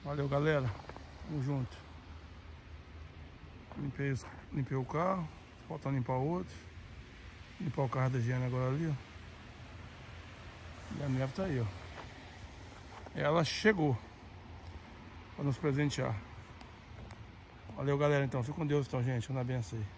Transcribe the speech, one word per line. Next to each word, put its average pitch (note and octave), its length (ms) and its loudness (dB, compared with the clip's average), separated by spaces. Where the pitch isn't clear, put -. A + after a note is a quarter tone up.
Valeu, C#3+ 240 2
galera. C#3+ 420 6
Tamo D3+ 160 0
junto. C3 360 2
Limpei C#3+ 340 0
os, B2+ 140 0
limpei C3+ 260 0
o C3 80 2
carro. F3 420 2
Falta D#3 220 -2
limpar C3 280 4
o C3 100 4
outro. F3+ 260 0
Limpar C#3+ 240 2
o B2+ 60 4
carro C3 200 4
da B2+ 100 4
Giana B2+ 260 4
agora B2+ 240 4
ali, D3 180 4
ó. D#3 60 4
E C#3+ 40 0
a C#3 60 2
neve C3 240 4
tá F#3+ 120 2
aí, D3 140 2
ó. A#2 60 4
Ela D3+ 280 6
chegou D#3 540 6
pra - 80 -2
nos C#3+ 140 4
presentear. C3+ 560 4
Valeu, C#3 220 4
galera, D3 260 8
então. B2+ 200 2
Fica C#3 120 -2
com D#3+ 120 0
Deus, C#3+ 180 6
então, C3 160 0
gente. B2 320 2
Na C3 100 2
benção B2 360 0
aí. G#2 60 0